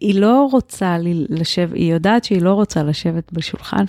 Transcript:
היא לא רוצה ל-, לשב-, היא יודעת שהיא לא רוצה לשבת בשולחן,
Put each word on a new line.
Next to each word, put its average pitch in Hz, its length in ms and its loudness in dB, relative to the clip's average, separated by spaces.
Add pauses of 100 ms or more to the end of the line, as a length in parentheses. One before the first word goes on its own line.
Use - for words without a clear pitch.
היא 196 200 0
לא 254 320 4
רוצה 185 460 0
ל-, 170 420 -2
לשב-, 165 340 -2
היא 170 180 0
יודעת 196 320 2
שהיא 185 180 0
לא 185 100 4
רוצה 202 300 0
לשבת 165 500 -4
בשולחן, - 560 -4